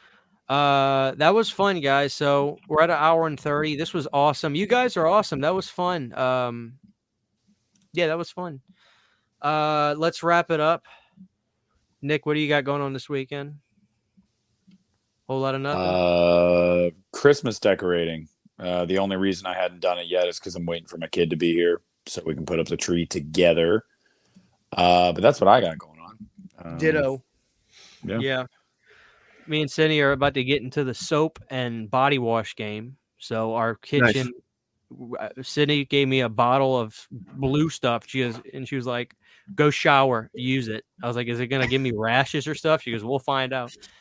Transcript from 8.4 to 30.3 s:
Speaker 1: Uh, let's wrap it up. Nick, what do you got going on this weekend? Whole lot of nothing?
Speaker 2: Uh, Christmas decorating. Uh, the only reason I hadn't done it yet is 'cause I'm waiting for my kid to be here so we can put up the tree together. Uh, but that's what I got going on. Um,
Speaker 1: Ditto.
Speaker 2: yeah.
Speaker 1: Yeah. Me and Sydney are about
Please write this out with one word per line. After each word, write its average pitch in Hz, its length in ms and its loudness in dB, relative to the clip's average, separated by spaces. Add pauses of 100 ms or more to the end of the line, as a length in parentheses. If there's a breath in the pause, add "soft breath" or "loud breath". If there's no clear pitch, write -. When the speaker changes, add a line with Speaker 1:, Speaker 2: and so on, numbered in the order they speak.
Speaker 1:
Uh, 151 560 0
let's 165 260 -2
wrap 170 260 2
it 160 120 0
up. 160 240 0 (1160 soft breath)
Nick, 143 240 -2
what 151 100 0
do 151 40 0
you 151 80 0
got 147 160 2
going 143 180 -2
on 139 120 -6
this 131 160 -12
weekend? 143 460 -8 (1700)
Whole 135 140 -4
lot 135 120 -2
of 135 80 -4
nothing? 139 200 -4
Speaker 2:
Uh, 87 1080 4 (220)
Christmas 143 480 2
decorating. 85 680 0 (300)
Uh, 90 260 -2
the 92 120 -2
only 98 200 -2
reason 95 280 -2
I 90 80 -6
hadn't 90 280 -4
done 90 180 0
it 87 80 -10
yet 90 200 0
is 87 120 -6
'cause 90 160 -12
I'm 87 100 -8
waiting 85 220 -6
for 85 100 -16
my 82 100 -10
kid 85 220 0
to 80 60 -4
be 85 180 0
here 85 280 2 (260)
so 87 180 -10
we 80 80 -4
can 76 120 -10
put 82 140 -2
up 80 80 -4
the 82 100 -6
tree 85 280 -2
together. 85 800 2 (880)
Uh, 90 420 4
but 85 80 -6
that's 131 180 4
what 95 80 8
I 117 140 10
got 80 160 -2
going 78 220 -20
on. 87 180 -20 (460)
Um, 82 140 -10
Speaker 1:
Ditto. 143 460 0 (800 soft breath)
Speaker 2:
yeah. 107 160 -4
Speaker 1:
Yeah. 131 260 -4 (1000 soft breath)
Me 151 140 -2
and 147 100 -4
Sydney 156 300 2
are 139 100 4
about 139 220 0